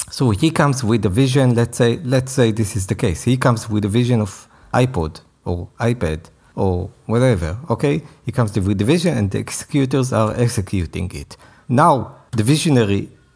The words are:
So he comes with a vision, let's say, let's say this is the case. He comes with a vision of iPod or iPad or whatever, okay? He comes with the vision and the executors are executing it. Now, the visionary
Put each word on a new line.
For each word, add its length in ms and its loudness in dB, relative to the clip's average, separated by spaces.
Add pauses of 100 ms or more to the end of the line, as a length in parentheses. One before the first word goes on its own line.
(120)
So 180 0
he 220 2
comes 320 0
with 240 2
a 20 2
vision, 460 2
let's 200 0
say, 280 2
let's 280 -2
say 200 2
this 240 -2
is 100 -2
the 80 -2
case. 300 -2
He 120 2
comes 320 0
with 160 0
a 40 0
vision 340 2
of 260 -8 (240)
iPod 500 -2 (220)
or 260 -6 (100)
iPad 400 -2 (360)
or 360 -2 (160)
whatever, 500 0 (140)
okay? 320 -2 (200)
He 80 -8
comes 280 0
with 180 0
the 80 0
vision 320 2
and 140 0
the 80 -2
executors 720 -2
are 260 0
executing 760 -2
it. 200 -14 (320)
Now, 480 2 (140)
the 140 -2
visionary 680 2 (260)